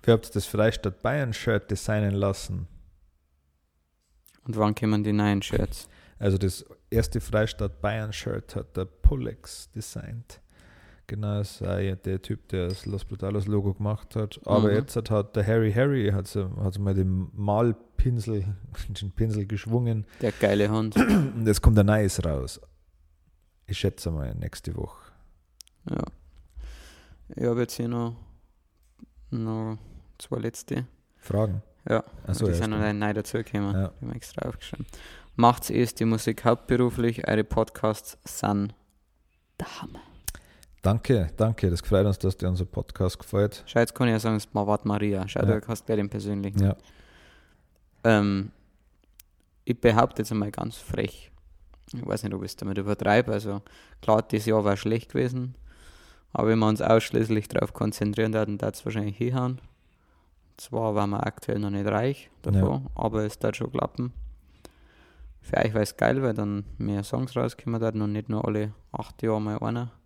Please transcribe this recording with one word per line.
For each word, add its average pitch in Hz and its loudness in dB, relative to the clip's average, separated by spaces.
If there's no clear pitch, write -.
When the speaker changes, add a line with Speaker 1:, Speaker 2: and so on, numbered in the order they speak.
Speaker 1:
Ihr 117 10
habt - 0
das 101 0
Freistadt 107 0
Bayern 127 -2
Shirt - -2
designen 104 0
lassen. 98 -2
Speaker 2:
Und 110 -6
wann 107 2
kommen 107 2
die 104 0
neuen 104 2
Shirts? - -4
Speaker 1:
Also 98 2
das 95 -2
erste 113 0
Freistadt - -2
Bayern 107 -4
Shirt - -8
hat - -8
der 92 -4
Pulex - 0
designt. - -12
Genau, 104 -4
das - -6
ist 98 -4
auch 92 0
der 95 -2
Typ, - -8
der 90 -2
das 92 -6
Los 98 -4
Brutalos 98 -4
Logo 101 0
gemacht 104 -4
hat. 107 -4
Aber 107 6
Speaker 2:
Mhm. 101 6
Speaker 1:
jetzt 135 -2
hat, 110 -4
hat 104 0
der 101 2
Harry 110 4
Harry, 123 2
hat 98 -2
so, 92 -4
hat 95 0
so 101 -4
mal 98 2
den 92 2
Malpinsel, 110 2
<laughs> - -10
den 101 -6
Pinsel 107 0
geschwungen. 113 0
Speaker 2:
Der 110 0
geile 104 4
Hund. 110 0
Speaker 1:
<clears throat> 208 4
Und 113 0
jetzt 104 4
kommt 107 10
ein 98 8
neues 104 2
raus. 69 -4
Ich 95 -6
schätze - -2
mal 71 -4
nächste 80 -8
Woche. - -10
Speaker 2:
Ja. - -2
Ich - -2
hab 120 2
jetzt 120 -2
hier 123 -4
noch, 117 -2
noch 110 -4
zwei - -6
letzte. 117 -6
Speaker 1:
Fragen? 101 0
Speaker 2:
Ja. 110 0
Speaker 1:
Ach 95 0
so, 110 0
Speaker 2:
Die 90 4
Speaker 1:
ja, 85 2
Speaker 2:
sind 107 0
noch 107 0
Speaker 1:
stimmt. 104 0
Speaker 2:
neu 104 0
dazugekommen. 104 -2
Speaker 1:
Ja. 95 0
Speaker 2:
Die 123 -10
hab 117 -6
ich 120 -6
extra - -8
aufgeschrieben. - -10
Macht's 120 6
erst 113 2
die 113 2
Musik 113 0
hauptberuflich, 120 2
eure 107 4
Podcasts - -2
sind 101 -2
der - -10
Hammer. - -16
Speaker 1:
Danke, 101 2
danke. 110 2
Das 85 0
freut 101 4
uns, 98 2
dass 95 0
dir 92 -2
unser 90 0
Podcast - -4
gefällt. - 0
Speaker 2:
Schau, - 2
jetzt 113 2
kann 123 2
ich 113 4
ja 110 2
sagen, 110 0
es 104 -4
ist - -20
Mawad 104 2
Maria. 104 0
Schau, - 0
Speaker 1:
Ja. 107 4
Speaker 2:
du - -14
hast 113 -6
gleich 113 0
den 101 -2
persönlichen. 101 -4
Speaker 1:
Ja. 98 4
Speaker 2:
Ähm, 104 4
ich 123 -2
behaupte 117 4
jetzt 107 -4
einmal 104 0
ganz - -6
frech, - -6
ich 120 -10
weiß 101 -4
nicht, 101 -6
ob 95 -6
ich 98 -10
es - -16
damit 98 -6
übertreibe, 104 2
also 101 -4
klar, 110 4
das 107 -2
Jahr 107 4
war 101 4
schlecht 113 -4
gewesen, 127 -2
aber 110 2
wenn 113 4
wir 107 4
uns 107 2
ausschließlich 110 2
darauf - -2
konzentrieren 110 -2
würden, 107 -2
dann 104 -2
es - -16
wahrscheinlich 104 -4
hinhauen. 123 -2
Zwar 113 -2
waren 104 2
wir 101 -2
aktuell - -4
noch 104 -2
nicht 101 -2
reich 113 -2
davon, 98 2
Speaker 1:
Ja. 139 -10
Speaker 2:
aber 110 -2
es - -6
wird 110 0
schon 123 -6
klappen. - -4
Für - -4
euch 107 0
wär's 107 -2
geil, 127 2
weil 117 0
dann 104 -4
mehr 104 -2
Songs 127 -6
rauskommen 120 -4
würden 110 -2
und 104 -2
nicht 107 -6
nur 110 -2
alle 107 -2
acht - -10
Jahre 110 0
mal 107 -4
einer. 117 -4